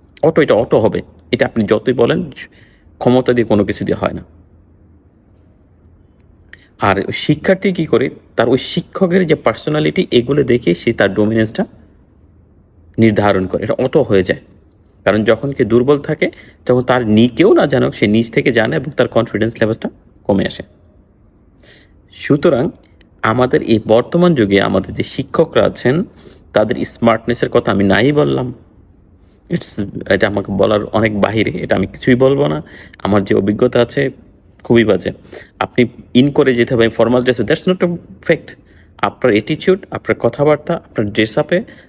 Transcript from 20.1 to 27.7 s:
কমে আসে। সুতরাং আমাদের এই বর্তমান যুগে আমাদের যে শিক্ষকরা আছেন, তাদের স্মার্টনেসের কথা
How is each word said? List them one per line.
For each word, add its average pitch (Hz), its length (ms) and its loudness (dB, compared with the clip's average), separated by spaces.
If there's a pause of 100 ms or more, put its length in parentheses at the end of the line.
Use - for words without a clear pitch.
কমে 101 220 0
আসে। - 160 -10 (1500)
সুতরাং 147 580 0 (520)
আমাদের 127 400 0
এই 107 240 2
বর্তমান 170 480 2
যুগে 101 260 2
আমাদের 95 340 -2
যে - 80 -6
শিক্ষকরা - 600 -2
আছেন, 131 420 0 (480)
তাদের 107 320 0
স্মার্টনেসের - 640 -2
কথা 110 240 0